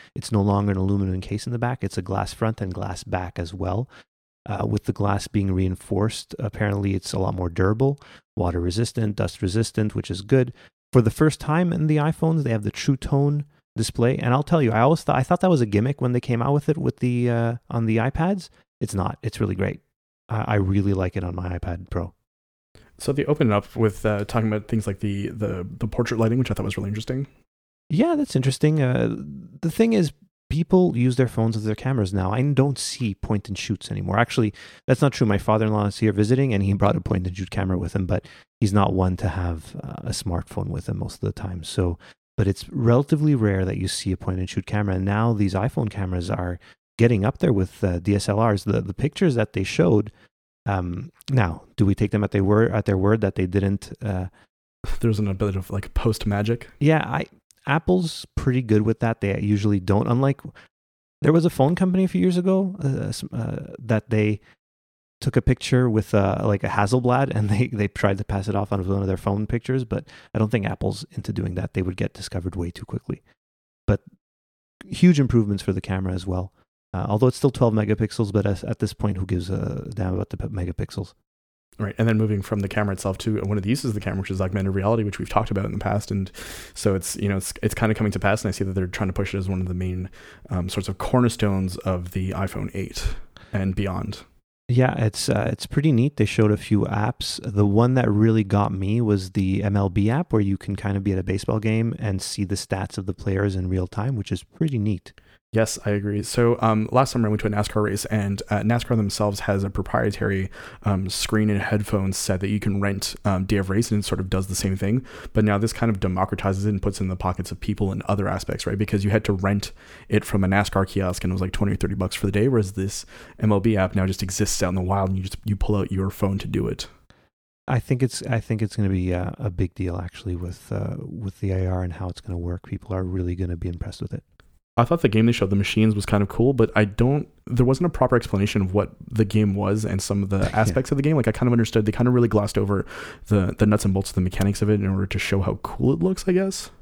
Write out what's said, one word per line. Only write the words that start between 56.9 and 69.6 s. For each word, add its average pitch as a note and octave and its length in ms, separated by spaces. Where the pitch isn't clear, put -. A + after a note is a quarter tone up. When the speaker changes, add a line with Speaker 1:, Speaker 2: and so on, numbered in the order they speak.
Speaker 1:
I, - 200
Apple's E3 600
pretty B2+ 260
good G#2+ 220
with A2+ 180
that. A2+ 200
They G2+ 200
usually G#2 380
don't. G2 280
Unlike, C3+ 340
there D#3 120
was E3 120
a E3+ 40
phone D3 260
company F#3 280
a F#3 40
few F3+ 140
years F3+ 160
ago, F#3+ 460
uh, C3+ 260
s-, - 140
uh, - 460
that A2 300
they G#2+ 300
took - 160
a - 60
picture B2+ 480
with, A2 240
uh, G2+ 300
like, G#2 200
a G2+ 60
Hasselblad, B2 640
and G#2+ 140
<laughs> - 0
they, G#2 180
they G#2 200
tried G2 320
to G2+ 40
pass G2 240
it G2+ 80
off G2+ 160
on F#2+ 160
one G2 140
of G2 60
their F#2+ 100
phone G2+ 300
pictures, B2+ 360